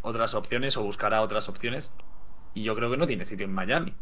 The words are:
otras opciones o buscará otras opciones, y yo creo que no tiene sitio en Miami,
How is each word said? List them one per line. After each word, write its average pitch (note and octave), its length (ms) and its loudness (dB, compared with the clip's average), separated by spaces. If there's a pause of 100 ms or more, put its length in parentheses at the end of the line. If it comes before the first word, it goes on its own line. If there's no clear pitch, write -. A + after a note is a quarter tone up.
otras A2+ 320 0
opciones B2 420 0
o A2+ 60 0
buscará G#2 400 2
otras G#2+ 260 0
opciones, A#2 440 -2 (600)
y G#2+ 100 -4
yo A2 120 2
creo A#2+ 140 2
que B2+ 60 0
no D#3+ 100 4
tiene G#2+ 200 0
sitio G2 200 -2
en G2 60 0
Miami, G#2+ 500 2